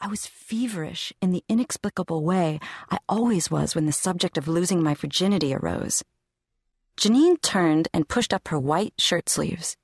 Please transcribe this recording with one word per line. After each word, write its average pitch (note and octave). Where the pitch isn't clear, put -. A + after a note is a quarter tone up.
I G#3+
was G3+
feverish G#3+
in F#3
the -
inexplicable F#3
way E3
I -
always A3
was D3+
when D#3
the D3+
subject F3+
of D3
losing E3+
my D3
virginity D3+
arose. -
Janine D4
turned E3
and D#3+
pushed A#3+
up -
her D#3
white D#3
shirt -
sleeves. E3